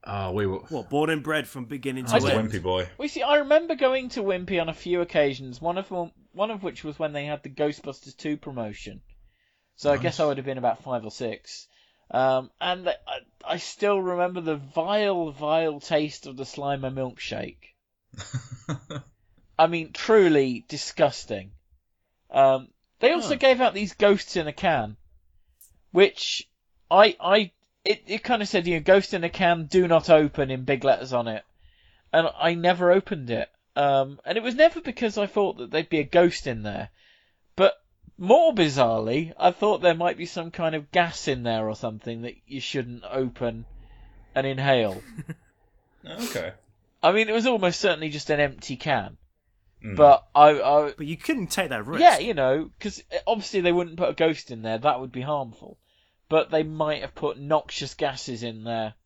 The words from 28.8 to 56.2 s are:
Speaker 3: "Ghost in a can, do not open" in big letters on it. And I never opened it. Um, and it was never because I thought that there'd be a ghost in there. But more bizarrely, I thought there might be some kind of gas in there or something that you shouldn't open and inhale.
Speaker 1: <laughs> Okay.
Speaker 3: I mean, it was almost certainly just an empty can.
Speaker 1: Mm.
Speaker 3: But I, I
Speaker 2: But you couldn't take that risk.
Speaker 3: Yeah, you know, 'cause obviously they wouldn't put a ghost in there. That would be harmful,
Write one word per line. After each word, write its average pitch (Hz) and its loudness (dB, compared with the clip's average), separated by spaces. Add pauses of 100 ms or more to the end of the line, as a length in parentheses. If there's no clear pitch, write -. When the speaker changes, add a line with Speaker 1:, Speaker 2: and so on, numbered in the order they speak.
Speaker 3:
"Ghost 190 4
in 175 -4
a 165 -2
can, 170 0
do 185 2
not 165 4
open" 151 4
in 131 -6
big 135 -2
letters 131 2
on 117 0
it. 110 -6 (680)
And 165 4 (100)
I 170 2
never 175 2
opened 170 0
it. 113 -2 (260)
Um, 139 2
and 180 -4
it 220 -4
was 240 -4
never 320 2
because 233 -6
I 202 -2
thought 196 -2
that 123 -12
there'd 156 -4
be 160 -2
a 143 -2
ghost 175 2
in 113 -8
there. 104 -10 (640)
But 190 6 (440)
more 269 6
bizarrely, 135 0
I 180 4
thought 208 0
there 175 6
might 170 -2
be 165 -10
some 170 -10
kind 160 -4
of 147 -10
gas 170 0
in 127 -2
there 110 -2
or 110 -6
something 117 -10
that 120 -10 (140)
you 135 -12
shouldn't 120 -8
open 120 -4 (680)
and 135 0
inhale. 131 0
Speaker 1:
<laughs> - -20 (920)
Okay. 156 -8 (500)
Speaker 3:
I 160 6
mean, 214 2
it 214 0
was 226 0
almost 190 0
certainly 160 0
just 147 -10
an 147 2
empty 139 -2
can. 120 -4 (680)
Speaker 1:
Mm. 101 -10
Speaker 3:
But 143 10
I, 147 8
I 147 2
Speaker 2:
But 156 -10
you 160 -8
couldn't 262 -4
take 180 -4
that 110 -4
risk. 165 -6
Speaker 3:
Yeah, 320 8
you 214 -4
know, 139 0
'cause - -10 (240)
obviously 202 -2
they 175 4
wouldn't 175 -2
put 175 0
a 151 -4
ghost 160 0
in 117 -12
there. 113 -4
That 131 0
would 131 -12
be 127 -8
harmful, 135 -8 (520)